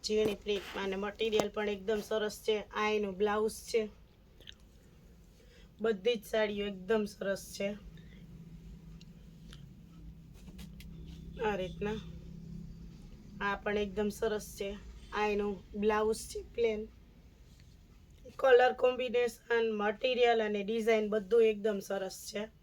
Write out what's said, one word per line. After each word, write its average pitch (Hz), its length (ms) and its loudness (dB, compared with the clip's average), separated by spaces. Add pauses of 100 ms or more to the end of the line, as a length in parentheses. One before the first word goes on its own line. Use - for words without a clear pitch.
ઝીણી 214 300 2
પ્રિન્ટમાં 196 500 -4
અને 196 120 -2
મટીરિયલ 208 540 0
પણ 208 180 -2
એકદમ 208 320 0
સરસ 214 420 -2
છે. 220 140 2 (180)
આ 208 160 0
એનું 208 240 0
બ્લાઉઝ 208 460 0 (100)
છે. 226 120 2 (2000)
બધી 220 360 2
જ 214 80 -8
સાડીઓ 208 420 0
એકદમ 202 380 0
સરસ 196 380 -4 (140)
છે. 202 120 -2 (3750)
આ 415 120 0
રીતના 440 440 -4 (1400)
આ 202 160 -2
પણ 208 220 -2
એકદમ 208 300 0
સરસ 214 380 -2 (120)
છે. 196 100 -4 (440)
આ 208 140 0
એનું 208 280 0 (260)
બ્લાઉઝ 214 480 2
છે 208 120 -8 (140)
પ્લેન. 220 280 0 (1500)
કલર 254 380 10
કોમ્બિનેશન, 240 920 2 (160)
મટીરિયલ 233 600 4
અને 208 220 0
ડિઝાઇન 214 480 2
બધું 214 340 6
એકદમ 208 360 2
સરસ 190 360 -4 (140)
છે. 208 120 -4 (200)